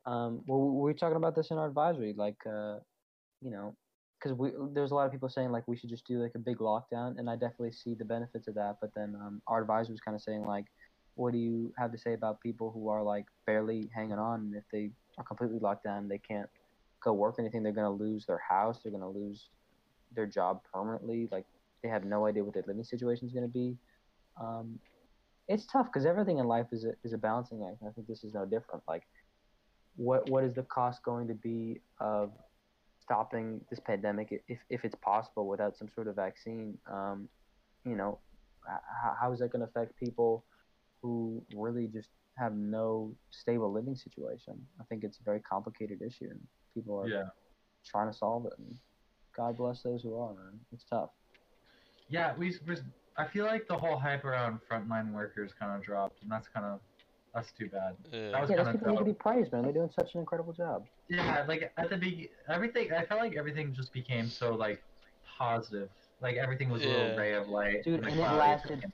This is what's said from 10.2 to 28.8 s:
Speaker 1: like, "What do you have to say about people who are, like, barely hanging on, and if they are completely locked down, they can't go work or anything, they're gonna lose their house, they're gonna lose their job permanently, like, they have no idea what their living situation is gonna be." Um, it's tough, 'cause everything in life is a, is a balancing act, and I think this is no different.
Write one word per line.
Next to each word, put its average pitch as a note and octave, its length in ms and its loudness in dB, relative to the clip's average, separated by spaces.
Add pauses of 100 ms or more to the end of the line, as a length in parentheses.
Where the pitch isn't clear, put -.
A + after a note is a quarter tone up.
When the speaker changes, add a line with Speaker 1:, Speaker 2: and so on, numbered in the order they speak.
Speaker 1:
like, G2+ 220 -2 (480)
"What B2 180 0
do A#2+ 60 2
you A#2 380 0
have A#2+ 160 0
to A#2 60 -8
say A#2 140 0
about A2 280 -2
people A2+ 300 -2
who A2 180 -4
are, G#2+ 140 2
like, G#2 240 0 (200)
barely G#2+ 480 2
hanging A2 240 -2
on, A2+ 220 0
and G#2 140 -4
if G#2 160 -10
they G#2 200 -2 (280)
are B2+ 60 -10
completely A#2 340 -2
locked G2+ 260 2
down, G2+ 240 -2
they G2+ 100 -2
can't G2+ 300 -6 (540)
go A2+ 100 4
work G#2+ 260 4
or - 40 0
anything, A2+ 200 0
they're G#2+ 100 2
gonna G#2 180 2
lose G#2+ 360 -2
their E2+ 120 2
house, G#2+ 440 2
they're A2 100 -6
gonna F#2+ 160 -6
lose G#2 420 -8 (600)
their A2+ 160 0
job F#2+ 360 2 (100)
permanently, A2+ 580 -2
like, F#2+ 160 -4 (360)
they A#2 60 -2
have G#2 160 0
no G#2+ 220 2
idea G#2 180 2
what G2+ 100 -4
their F#2+ 120 0
living G2+ 180 -4
situation A#2+ 420 -2
is A#2+ 60 -8
gonna B2 160 0
be." B2 300 -2 (600)
Um, A2+ 400 -6 (680)
it's G#3+ 180 2
tough, - 240 4
'cause C#3 160 4
everything F3+ 320 4
in B2 80 4
life A#2 260 4
is A2+ 120 -4
a, A2+ 180 0
is A2+ 100 -4
a A2+ 60 -2
balancing A2+ 460 0
act, A2 160 -10
and G#2+ 80 -8
I G#2+ 40 -10
think A2 140 -10
this A2+ 180 -8
is G#2+ 100 -10
no G2 100 0
different. G2 420 -2